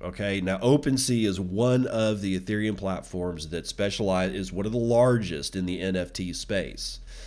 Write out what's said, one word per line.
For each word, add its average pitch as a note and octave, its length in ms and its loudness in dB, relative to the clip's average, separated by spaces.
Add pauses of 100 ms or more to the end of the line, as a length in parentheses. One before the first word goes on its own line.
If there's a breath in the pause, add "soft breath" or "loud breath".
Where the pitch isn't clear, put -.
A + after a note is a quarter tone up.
okay? G2 380 -2
Now, F#2 180 0
OpenSea C3 680 4
is F#2+ 140 0
one A#2+ 480 2
of G#2+ 340 0
the F#2+ 200 0
Ethereum G#2 360 -2
platforms F2 760 -6
that E2 140 -4
specialize, G2 680 0
is F#2 180 -6
one G2 140 -2
of A2 60 -2
the A#2+ 60 0
largest A#2 760 4
in F#2 120 0
the F2+ 140 -2
N F#2+ 140 0
F F2+ 180 -2
T F2+ 200 -6
space, - 680 -6 (280 loud breath)